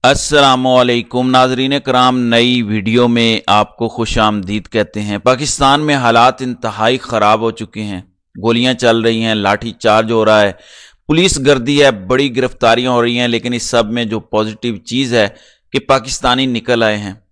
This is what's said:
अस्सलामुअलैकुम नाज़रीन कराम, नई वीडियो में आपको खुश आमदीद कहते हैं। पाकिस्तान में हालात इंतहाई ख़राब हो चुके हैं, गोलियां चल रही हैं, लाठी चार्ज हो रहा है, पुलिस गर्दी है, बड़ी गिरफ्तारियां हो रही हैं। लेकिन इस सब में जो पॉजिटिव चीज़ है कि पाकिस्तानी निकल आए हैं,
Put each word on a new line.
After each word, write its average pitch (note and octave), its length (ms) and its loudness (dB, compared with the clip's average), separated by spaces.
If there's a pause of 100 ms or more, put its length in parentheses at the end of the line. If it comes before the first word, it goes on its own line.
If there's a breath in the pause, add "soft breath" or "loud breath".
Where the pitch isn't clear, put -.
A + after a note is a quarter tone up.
अस्सलामुअलैकुम B2+ 1200 2
नाज़रीन C3 520 2
कराम, B2+ 380 2
नई A#2+ 460 2
वीडियो A2 460 0
में A#2 400 0
आपको G#2+ 400 0
खुश A#2 300 -4
आमदीद G#2 480 -2
कहते G#2 340 -4
हैं। G#2 200 -6
पाकिस्तान C3+ 600 0
में D3+ 140 -2
हालात B2 480 2
इंतहाई A#2 560 -4
ख़राब A2 420 0
हो A2+ 100 -2
चुके A2 300 -12
हैं, G2 320 -10 (260)
गोलियां A#2 360 -2
चल A#2 280 0
रही A2+ 180 0
हैं, A2+ 140 -2
लाठी G#2 460 -2
चार्ज A2 300 2
हो A2+ 140 2
रहा G#2+ 160 4
है, G2 180 0 (500 loud breath)
पुलिस E3 300 0
गर्दी C#3 420 2
है, A2+ 260 2
बड़ी C3 220 0
गिरफ्तारियां B2 640 0
हो A#2+ 100 2
रही A#2+ 140 0
हैं। B2 120 0
लेकिन A#2 260 -2
इस A2+ 160 -8
सब A2+ 200 0
में A#2+ 180 -4
जो G#2+ 120 -4
पॉजिटिव G#2+ 680 -4
चीज़ B2 280 -2
है G2+ 220 0 (360 soft breath)
कि C3+ 60 -2
पाकिस्तानी C3 680 -2
निकल A#2 380 0
आए G#2+ 120 0
हैं, G2+ 360 -12